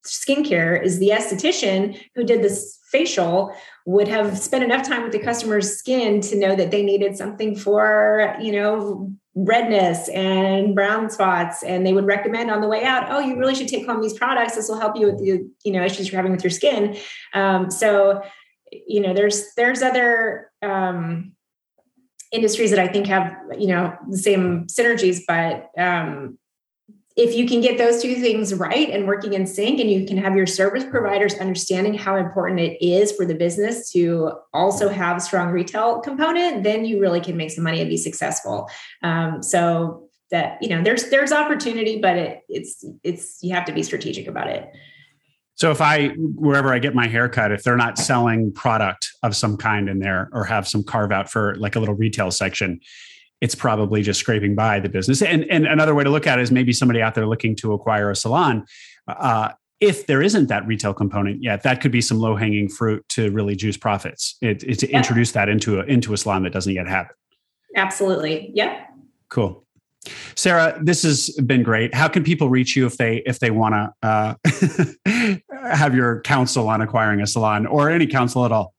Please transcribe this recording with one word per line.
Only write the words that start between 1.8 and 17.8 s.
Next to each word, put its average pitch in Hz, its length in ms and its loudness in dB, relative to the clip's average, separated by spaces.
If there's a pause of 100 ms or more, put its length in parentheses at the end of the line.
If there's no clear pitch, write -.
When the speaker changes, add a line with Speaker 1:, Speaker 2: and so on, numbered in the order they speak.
Speaker 1:
who 240 80 -2
did 220 180 2
this - 380 -2 (120)
facial 196 640 0 (300)
would 196 220 4
have 208 300 -2
spent 254 260 0
enough 254 240 0
time 240 160 -2
with 220 80 -6
the 214 80 -2
customer's 220 580 -2
skin 226 440 0
to 208 140 -4
know 196 200 2
that 175 160 0
they 202 120 2
needed 196 340 2
something 214 380 -6
for, 214 840 2
you 220 120 -4
know, 202 600 -2 (220)
redness 196 760 2
and 190 680 0
brown 214 340 0
spots. 175 540 0
And 180 220 -2
they 185 60 4
would 196 140 2
recommend 220 460 0
on 214 100 0
the 214 60 0
way 220 160 0
out, 254 260 0
"Oh, 277 100 0
you 262 180 -2
really 262 180 2
should 262 120 -6
take 214 180 -4
home 220 160 -2
these 220 120 -2
products. 240 420 0
This 214 140 -6
will 220 100 -6
help 214 160 -2
you 214 120 4
with 196 100 0
the, 190 320 -2 (140)
you 208 100 -2
know, 180 100 0
issues 190 260 -4
you're 190 80 -4
having 185 140 0
with 180 120 -2
your 180 80 0
skin." 208 440 0 (380)
Um, 190 360 2
so, 196 520 2 (500)